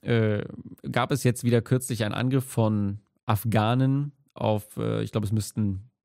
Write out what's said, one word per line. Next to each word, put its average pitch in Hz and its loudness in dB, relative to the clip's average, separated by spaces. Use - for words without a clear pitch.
äh, 110 2
gab 127 0
es 135 -2
jetzt 123 0
wieder 117 4
kürzlich 123 -2
einen 107 -2
Angriff 127 0
von 104 0
Afghanen 123 2
auf, 107 -2
äh, 110 -2
ich 110 -6
glaube, 104 -2
es 98 -2
müssten 104 -4